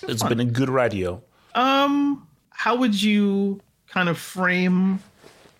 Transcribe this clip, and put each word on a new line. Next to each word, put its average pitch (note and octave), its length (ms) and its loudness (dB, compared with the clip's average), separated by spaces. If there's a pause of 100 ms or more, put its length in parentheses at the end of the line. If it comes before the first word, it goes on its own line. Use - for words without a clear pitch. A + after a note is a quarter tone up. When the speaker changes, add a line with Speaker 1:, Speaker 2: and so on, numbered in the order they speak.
Speaker 1:
It's A2+ 140 -4
Speaker 2:
Fun. G#2+ 80 -2
Speaker 1:
been A#2 120 0
a B2 100 0
good B2+ 180 0
ride, B2+ 240 2
yo. F#2 300 -4 (320)
Speaker 2:
Um, C#4 720 0 (240)
how A3+ 260 -2
would A3+ 260 0
you G3+ 560 0 (300)
kind F3+ 220 0
of E3 80 -2
frame F#3 800 0 (600)